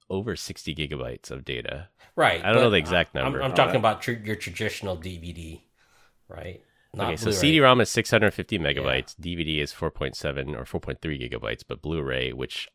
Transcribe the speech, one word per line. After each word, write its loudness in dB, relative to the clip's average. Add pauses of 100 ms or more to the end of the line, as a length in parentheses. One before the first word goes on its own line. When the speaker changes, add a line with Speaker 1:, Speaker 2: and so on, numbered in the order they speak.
(100)
Speaker 1:
over -4
sixty -10
gigabytes -8
of -10
data. -8 (260)
Speaker 2:
Right, 2
Speaker 1:
I 0
don't 6
know 8
Speaker 2:
but 8
Speaker 1:
the 6
exact 2
Speaker 2:
I'm, 0
Speaker 1:
number. -2
Speaker 2:
I'm 0
Speaker 3:
All 2
Speaker 2:
talking 6
Speaker 3:
right. 2
Speaker 2:
about 2
tr-, -2
your -4
traditional -6
D -10
V -10
D, -12 (640)
right? -12 (300)
Not -4
Speaker 1:
Okay, -2
so -6
Speaker 2:
Blu-ray. 2
Speaker 1:
C 6
D 6
rom 8
is 4
six 0
hundred 6
fifty -4
Speaker 2:
Yeah. 0
Speaker 1:
megabytes, 0
D -6
V -2
D 0
is -4
four -4
point -6
seven -6
or -10
four -6
point -8
three -4
gigabytes, -6
but -8
Blu-ray, -2
which -8